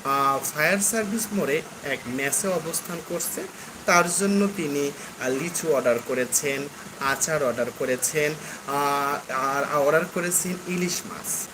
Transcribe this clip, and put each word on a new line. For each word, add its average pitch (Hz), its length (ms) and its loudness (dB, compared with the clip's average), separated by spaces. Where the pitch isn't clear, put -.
আহ, 139 500 2
ফায়ার 156 240 4
সার্ভিস 214 560 0
মোড়ে 156 280 2
এক 135 240 -2
মেসে 139 400 0
অবস্থান 170 640 -2
করছে, - 340 -4
তার 175 180 8
জন্য 202 360 4
তিনি, 143 360 0
আহ, 127 80 0
লিচু 160 440 0
অর্ডার 123 340 4
করেছেন, 135 600 0
আচার 139 440 2
অর্ডার 120 220 2
করেছেন, 147 540 0
আহ, 143 640 0
আর 135 440 0
অর্ডার 147 300 6
করেছেন 175 480 -2
ইলিশ 180 380 -2
মাছ। - 480 -6